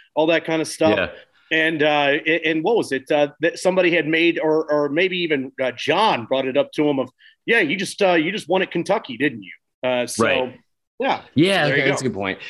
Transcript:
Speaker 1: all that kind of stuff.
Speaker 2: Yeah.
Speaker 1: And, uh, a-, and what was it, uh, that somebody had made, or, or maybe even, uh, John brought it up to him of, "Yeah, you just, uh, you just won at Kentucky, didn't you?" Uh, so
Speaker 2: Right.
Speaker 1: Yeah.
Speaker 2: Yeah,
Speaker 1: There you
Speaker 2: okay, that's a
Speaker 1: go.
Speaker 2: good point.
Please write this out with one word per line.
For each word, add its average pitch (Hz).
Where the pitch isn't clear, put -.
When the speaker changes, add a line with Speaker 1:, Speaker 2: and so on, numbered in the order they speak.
Speaker 1:
all 156
that 160
kind 160
of 151
stuff. 156
Speaker 2:
Yeah. 90
Speaker 1:
And, 160
uh, 147
a-, 160
and 160
what 226
was 151
it, 131
uh, 147
that 165
somebody 185
had 165
made, 165
or, 156
or 147
maybe 180
even, 143
uh, 127
John 147
brought 131
it 131
up 139
to 151
him 139
of, 120
"Yeah, 226
you 170
just, -
uh, 185
you 170
just 170
won 190
at -
Kentucky, 190
didn't 135
you?" 87
Uh, 123
so 117
Speaker 2:
Right. 120
Speaker 1:
Yeah. 254
Speaker 2:
Yeah, 170
Speaker 1:
There 139
you 143
Speaker 2:
okay, 135
that's 131
a 131
Speaker 1:
go. 123
Speaker 2:
good 95
point. 95